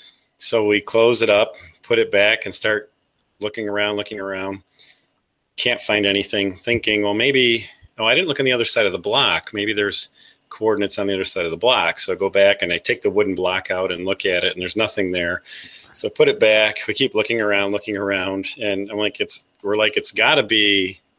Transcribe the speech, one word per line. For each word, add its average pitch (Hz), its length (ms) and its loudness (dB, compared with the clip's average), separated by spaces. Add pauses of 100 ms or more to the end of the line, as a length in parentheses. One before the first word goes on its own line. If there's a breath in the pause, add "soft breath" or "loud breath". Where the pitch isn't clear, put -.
(380 loud breath)
So 107 300 2
we 104 140 4
close 117 420 4
it 107 60 4
up, 104 260 2 (260 loud breath)
put 117 160 0
it 113 140 0
back, 104 340 2
and 95 80 -2
start 107 380 -2 (480)
looking 104 280 -6
around, 104 280 -2
looking 104 240 -8
around. 98 420 -8 (960 loud breath)
Can't 123 240 -2
find 104 240 0
anything. 98 520 -2
Thinking, 110 440 0
"Well, 104 140 0
maybe, 120 500 2 (320 loud breath)
oh, 113 80 -4
I 117 80 2
didn't 175 140 0
look 143 120 -2
on 135 60 0
the 127 60 4
other 117 140 0
side 110 200 4
of 92 60 2
the 90 80 -4
block. 104 540 0
Maybe 104 200 -2
there's 101 360 -2 (400 loud breath)
coordinates 104 500 0
on 98 80 -2
the 98 80 0
other 95 100 -2
side 87 200 2
of 82 60 -4
the 82 60 -4
block." 98 420 2
So 95 140 -2
I - 20 -2
go 95 140 -2
back 98 320 4
and 87 100 0
I 87 60 0
take - 240 -4
the 104 80 0
wooden 98 240 0
block 92 380 -4
out 92 200 -2
and 90 140 -6
look 98 200 -4
at 90 180 0
it, 90 100 0
and 90 80 -10
there's 92 140 -6
nothing 104 380 -2
there. 87 280 -4 (520 loud breath)
So - 160 -4
I - 20 -6
put 151 160 2
it 123 120 0
back. 107 480 4
We 107 60 -4
keep 131 220 -2
looking 113 260 -2
around, 101 300 0
looking 101 260 -6
around, 98 520 -4 (120)
and 101 300 -4
I'm 107 60 -6
like, 104 240 -4
"It's," - 240 -2 (180)
we're 104 140 0
like, 107 200 0
"It's - 140 2
gotta 123 320 2
be 101 560 2 (200)